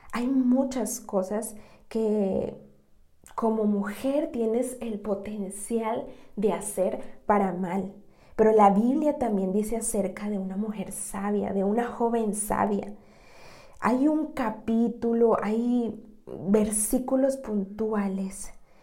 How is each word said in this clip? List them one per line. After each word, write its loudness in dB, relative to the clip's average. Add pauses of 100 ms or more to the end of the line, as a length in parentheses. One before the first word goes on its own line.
(120)
Hay -2
muchas 2
cosas -4 (320)
que 0 (840)
como 0
mujer 0
tienes -2
el -6
potencial -4 (300)
de 2
hacer -2 (260)
para 4
mal. -4 (420)
Pero 6
la 10
Biblia 2
también 0
dice 0
acerca -2
de -4
una -6
mujer -4
sabia, -2
de 2
una 0
joven 0
sabia. -2 (840)
Hay 2
un 0
capítulo, 2
hay 0 (460)
versículos 2
puntuales -4 (320)